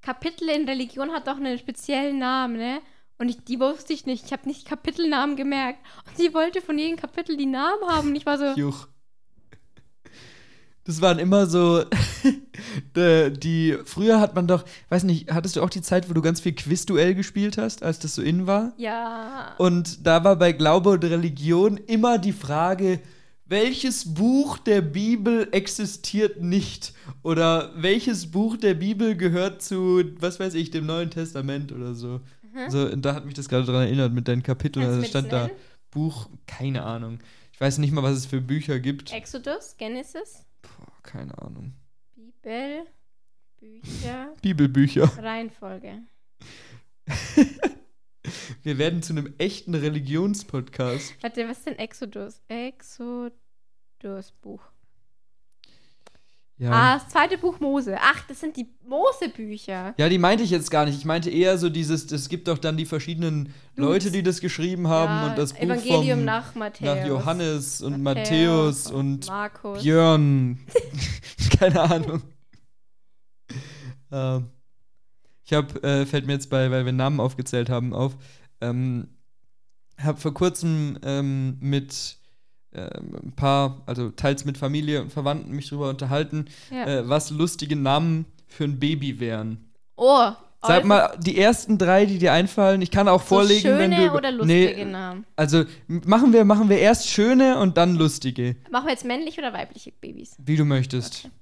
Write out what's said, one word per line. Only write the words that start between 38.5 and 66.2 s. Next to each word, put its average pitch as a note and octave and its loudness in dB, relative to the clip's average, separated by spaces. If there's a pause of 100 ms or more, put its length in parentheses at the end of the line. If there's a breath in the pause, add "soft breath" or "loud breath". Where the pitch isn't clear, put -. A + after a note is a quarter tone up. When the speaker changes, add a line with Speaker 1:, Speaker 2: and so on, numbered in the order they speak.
Speaker 2:
gibt. C#3 -6
Speaker 1:
Exodus, C4+ -10
Genesis? B3+ -14 (160)
Speaker 2:
Boah, - -20 (120)
keine - -16
Ahnung. - -16 (420)
Speaker 1:
Bibel, B3+ -12 (760)
Bücher, A#3+ -14
Speaker 2:
<laughs> - -20
Bibelbücher. C#3+ 2 (120)
Speaker 1:
Reihenfolge. A3 -12 (1080 loud breath)
Speaker 2:
<laughs> D3 -8 (1500 loud breath)
Wir D3 -4
werden E3 0
zu D#3+ -6
einem D3 -6
echten F3+ -4
Religionspodcast. C#3+ -4
Speaker 1:
Warte, A#3 -8
was B3 -10
ist - -12
denn C#4+ -10
Exodus? G#3+ -12
Exodus-Buch. A#3+ -14 (2000 soft breath)
Speaker 2:
Ja. B2 -2
Speaker 1:
Ah, A#3+ 6
das C4+ -10
zweite E4+ 0
Buch F4 -4
Mose. C4+ -2
Ach, D4 2
das C4+ -16
sind D#4 -10
die A#3+ -10 (180)
Mose-Bücher. A3 -4
Speaker 2:
Ja, D3+ 2
die F#3 2
meinte G3 4
ich G3 -2
jetzt E3 0
gar D3+ 2
nicht. C#3+ -4
Ich C#3 -10
meinte E3 -2
eher F#3 2
so E3+ 0
dieses, D#3 -4
es C#3 -6
gibt E3+ -8
doch D#3+ 0
dann D#3 -4
die D#3+ -4
verschiedenen D#3 -4
Speaker 1:
Dudes. C#3+ -16 (220 loud breath)
Speaker 2:
Leute, F#3+ 0
die F#3+ -2
das F3+ 0
geschrieben F3+ -4
haben D#3+ 2
Speaker 1:
Ja, D#3+ -2
Speaker 2:
und C3+ -4
das C#3+ -2
Buch - -10
Speaker 1:
Evangelium A#3+ 0
Speaker 2:
vom, A#3 0